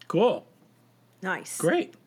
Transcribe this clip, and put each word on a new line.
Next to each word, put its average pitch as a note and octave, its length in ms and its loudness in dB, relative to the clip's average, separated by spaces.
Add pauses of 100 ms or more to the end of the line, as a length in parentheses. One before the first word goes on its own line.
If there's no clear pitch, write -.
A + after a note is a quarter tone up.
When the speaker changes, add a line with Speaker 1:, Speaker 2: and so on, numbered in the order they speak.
Speaker 1:
Cool. F3+ 380 2 (760)
Speaker 2:
Nice. F#3 360 -6
Speaker 1:
Great. D4+ 360 0 (140)